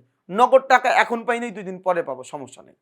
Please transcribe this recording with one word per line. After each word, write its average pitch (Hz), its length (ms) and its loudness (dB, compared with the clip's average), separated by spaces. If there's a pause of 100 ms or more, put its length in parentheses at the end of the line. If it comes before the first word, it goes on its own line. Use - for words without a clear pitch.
(380)
নগদ 247 240 6 (100)
টাকা 247 160 4 (140)
এখন 233 240 -2
পাই 233 160 -2
নাই, 240 140 -8
দুই 208 120 -12
দিন 185 180 -10
পরে 175 220 0
পাবো, 127 140 -10 (100)
সমস্যা 131 340 -14
নেই। - 160 -20